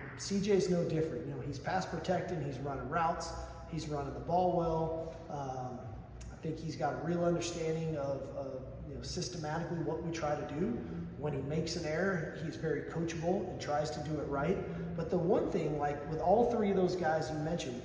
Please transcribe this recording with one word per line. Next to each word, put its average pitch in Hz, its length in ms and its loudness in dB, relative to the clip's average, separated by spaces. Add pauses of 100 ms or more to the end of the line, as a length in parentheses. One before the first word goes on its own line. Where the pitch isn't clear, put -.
(180)
C 196 240 0
J's 196 260 6
no 175 180 4
different. 156 420 0
You 139 80 -4
know, 131 60 -4
he's 143 180 -4
pass 175 260 0
protecting, 165 580 0
he's 139 140 -4
running 131 320 -4
routes, 170 440 2 (380)
he's 156 160 -2
running 139 280 -4
the - 40 -6
ball 175 380 4
well. 160 580 0 (140)
Um, 131 500 -4 (540)
I - 80 -12
think - 180 -4
he's 151 160 -6
got 143 180 2
a 143 120 -4
real 175 180 2
understanding 160 760 2
of, 139 260 -2 (120)
of, 131 260 -6 (280)
you 139 60 -8
know, 123 80 -8
systematically 165 760 -4
what 165 240 -2
we 165 80 -2
try 151 240 0
to 139 240 -4
do. 226 160 0 (440)
When 139 140 -2
he 135 100 -2
makes 160 320 0
an 165 100 -2
error, 160 580 0
he's 151 120 -4
very 147 260 0 (100)
coachable 170 580 0
and 131 120 -6
tries 147 300 0
to - 100 -4
do 147 180 -2
it - 80 -2
right. 143 300 2 (380)
But 165 160 -2
the 180 60 4
one 180 340 4
thing, 151 260 0
like, 143 320 -2
with 156 100 -2
all 226 320 6
three 208 200 4
of 185 60 4
those 180 180 4
guys 160 340 2
you 156 100 -2
mentioned, 151 460 -2